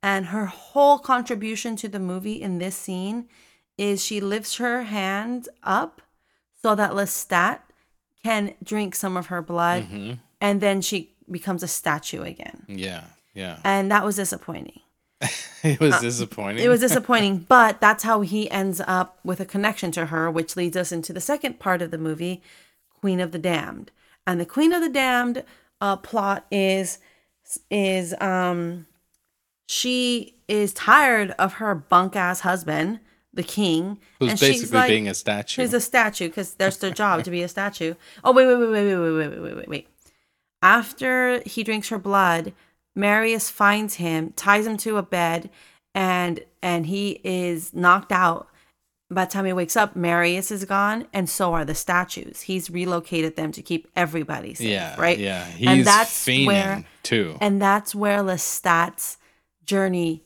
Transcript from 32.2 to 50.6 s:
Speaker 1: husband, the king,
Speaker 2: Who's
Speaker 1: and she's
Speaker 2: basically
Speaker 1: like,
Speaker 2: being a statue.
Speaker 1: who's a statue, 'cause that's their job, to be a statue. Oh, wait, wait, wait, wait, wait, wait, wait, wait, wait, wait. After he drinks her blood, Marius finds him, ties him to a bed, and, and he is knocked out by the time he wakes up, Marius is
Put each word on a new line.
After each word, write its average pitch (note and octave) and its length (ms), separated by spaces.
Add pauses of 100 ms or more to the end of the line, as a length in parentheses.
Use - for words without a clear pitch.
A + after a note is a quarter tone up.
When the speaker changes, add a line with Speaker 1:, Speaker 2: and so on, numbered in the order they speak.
Speaker 1:
husband, F3 600 (320)
the F3 120
king, F#3+ 540 (200)
Speaker 2:
Who's B2+ 120
Speaker 1:
and G#3 80
she's C#3 100
Speaker 2:
basically A#2+ 300
Speaker 1:
like, B3+ 100
Speaker 2:
being A2 200
a F#2+ 60
statue. - 480
Speaker 1:
who's B3 100
a B3 80
statue, G#3+ 480
'cause F3+ 260
that's F#3+ 240
their F#3+ 120
job, F#3 340
to F3+ 60
be F3 120
a F3 60
statue. F3 460 (300)
Oh, B3+ 80
wait, C4 140
wait, B3 120
wait, A#3 120
wait, G#3 140
wait, G3 140
wait, D#3+ 320
wait, - 120
wait, - 140
wait, - 120
wait. - 200 (720)
After B3 840
he A3+ 160
drinks G#3+ 260
her A3 100
blood, F#3 540 (420)
Marius G#3+ 540
finds G#3 460
him, E3 400
ties G#3 320
him A3 120
to G#3+ 180
a G3+ 60
bed, E3+ 460 (460)
and, F3+ 460 (200)
and E3+ 260
he G3 360
is F3 500
knocked F3+ 400
out F3+ 360 (640)
by F#3 140
the F#3 60
time G3 140
he F#3 80
wakes F3+ 240
up, G#3 200
Marius F3 560
is G3 120